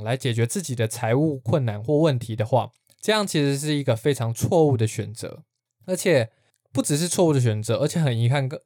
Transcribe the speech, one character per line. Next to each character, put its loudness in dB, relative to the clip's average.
来 -2
解 -2
决 2
自 -4
己 -6
的 -2
财 -2
务 0
困 0
难 -4
或 0
问 4
题 -8
的 -2
话， 0
这 -4
样 2
其 0
实 2
是 -2
一 -2
个 0
非 0
常 -2
错 2
误 4
的 0
选 -6
择。 -14
而 -2
且 2
不 -2
只 0
是 0
错 2
误 4
的 4
选 0
择， -2
而 0
且 -2
很 0
遗 2
憾 0